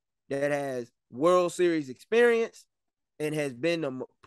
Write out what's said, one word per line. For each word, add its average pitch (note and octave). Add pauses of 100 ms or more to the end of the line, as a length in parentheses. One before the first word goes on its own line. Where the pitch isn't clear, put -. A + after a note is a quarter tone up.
(280)
that C#3
has C#3 (220)
World F3
Series E3
experience A3+ (560)
and D3+
has D3
been D#3+
the, C3 (260)